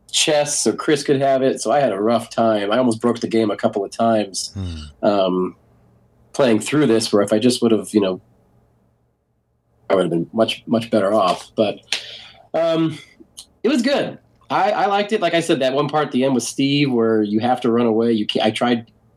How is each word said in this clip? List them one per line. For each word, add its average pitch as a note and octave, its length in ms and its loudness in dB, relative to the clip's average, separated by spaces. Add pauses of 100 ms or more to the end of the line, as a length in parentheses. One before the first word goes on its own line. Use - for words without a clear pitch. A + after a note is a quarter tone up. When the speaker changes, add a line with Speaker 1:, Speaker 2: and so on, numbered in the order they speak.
(100)
Speaker 1:
chest D3 520 0
so C#3+ 100 2
Chris D3 300 0
could C#3 180 2
have C3+ 220 2
it, C3 180 0
so A2 100 -2
I C#3+ 100 4
had B2+ 120 2
a G2 80 -4
rough A#2 300 0
time. G#2+ 420 0
I A#2 60 2
almost A#2 220 0
broke A#2 200 0
the - 80 -4
game A2+ 220 0
a G2+ 60 -4
couple G#2+ 280 -2
of F#2 60 -8
times, G#2+ 640 -2
Speaker 2:
Hmm. E2 520 -8
Speaker 1:
um, F#2 500 0 (760)
playing A#2 280 2
through - 260 2
this, A2 260 2
where G#2 100 4
if G2+ 100 0
I G#2+ 60 2
just B2 240 2
would A2+ 100 4
have, G2 200 0
you G#2+ 80 4
know, F#2+ 200 0 (1700)
I F#3+ 40 4
would - 100 2
have - 60 -2
been - 220 -2
much, - 340 -2
much A2+ 240 -2
better G2+ 220 0
off. F#2+ 440 0
But, G#2 240 -2 (720)
um, E3 440 0 (640)
it G#3 60 0
was C4 140 2
good. C4 360 -2 (320)
I, F3+ 200 0
I F3 160 0
liked G3+ 260 0
it. - 80 0
Like E3+ 140 0
I E3 60 2
said, D#3+ 200 0
that C3 140 2
one C#3+ 140 0
part D3+ 180 0
at - 60 -10
the B2+ 120 2
end C3+ 100 2
with A#2+ 80 0
Steve C#3+ 480 0
where A2+ 320 2
you G#2 180 0
have B2 220 0
to A#2+ 80 0
run A#2+ 160 2
away. A2+ 260 2
You G#2 140 0
can't, - 200 -2
I G#2+ 40 4
tried A#2+ 400 -2 (260)